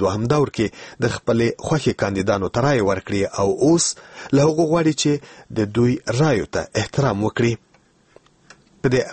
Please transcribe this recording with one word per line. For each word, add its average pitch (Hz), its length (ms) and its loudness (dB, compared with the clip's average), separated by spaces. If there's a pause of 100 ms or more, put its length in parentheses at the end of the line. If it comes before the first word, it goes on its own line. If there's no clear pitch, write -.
دوهم 98 320 0
دور 147 240 2
کې 113 100 0 (340)
د 117 160 0
خپلې 117 320 0 (180)
خوښې 143 260 0 (100)
کاندیدانو 98 460 0
ته 117 120 -4
رایې 135 280 2
ورکړي 98 340 -2 (160)
او 98 100 0 (200)
اوس 170 260 2 (380)
له 135 100 4
هغو 160 300 2
غواړي 160 300 2
چې 147 100 2 (440)
د 104 200 -2
دوی 120 180 4 (260)
رایو 127 260 2
ته - 140 -4 (140)
احترام 107 500 0
وکړي. 117 300 0 (1300)
په 139 60 2
دې 127 140 2 (100)